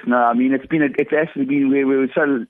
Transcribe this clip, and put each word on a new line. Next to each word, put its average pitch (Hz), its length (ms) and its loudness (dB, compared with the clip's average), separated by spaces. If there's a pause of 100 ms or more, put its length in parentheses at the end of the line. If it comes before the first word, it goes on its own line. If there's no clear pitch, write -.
no, 123 100 2
I 117 160 2
mean, 127 180 2
it's 135 140 -2
been 160 160 -2
a, 143 60 2 (100)
it's - 160 -2
actually 147 320 -2
been, 139 240 0
we, 139 160 2
we 135 100 2
were 135 200 2
so, 139 340 0